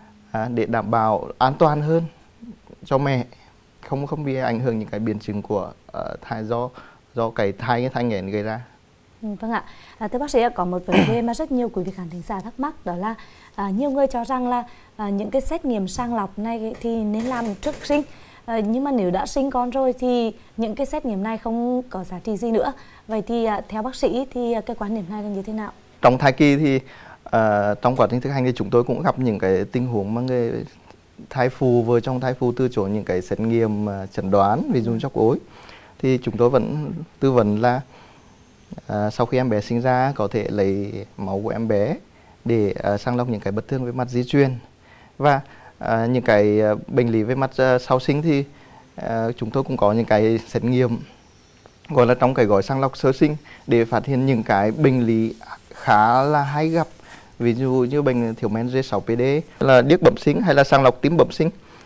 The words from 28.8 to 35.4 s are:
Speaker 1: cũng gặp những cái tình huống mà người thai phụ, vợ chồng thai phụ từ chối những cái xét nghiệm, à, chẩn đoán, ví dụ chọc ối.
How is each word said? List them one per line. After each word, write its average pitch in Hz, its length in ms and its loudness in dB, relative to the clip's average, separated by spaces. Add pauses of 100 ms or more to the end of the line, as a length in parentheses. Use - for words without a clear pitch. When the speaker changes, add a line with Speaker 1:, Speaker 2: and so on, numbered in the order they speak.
Speaker 1:
cũng 131 180 -2
gặp 139 180 0
những 113 200 0
cái 95 260 2
tình 127 220 -4
huống 107 260 -2
mà 117 80 -2
người 120 440 -4 (640)
thai 127 200 0
phụ, 123 320 2
vợ 117 180 4
chồng 127 200 -4
thai 127 140 -2
phụ 123 240 -2
từ 127 140 0
chối 98 180 -2
những 104 140 -2
cái 90 180 -2
xét 95 180 -6
nghiệm, 110 500 0
à, 98 160 -8
chẩn 95 260 -6
đoán, 107 420 2
ví 123 80 2
dụ 113 180 -2
chọc 135 140 -6
ối. 113 260 4 (600)